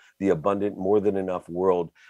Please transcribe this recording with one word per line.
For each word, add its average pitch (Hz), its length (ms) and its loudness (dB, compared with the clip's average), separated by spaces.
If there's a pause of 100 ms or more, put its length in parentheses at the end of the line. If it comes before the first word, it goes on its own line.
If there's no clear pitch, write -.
(200)
the 98 100 2
abundant, 98 480 -2
more 95 220 2
than 101 160 0
enough 92 320 -4
world 87 420 0 (200)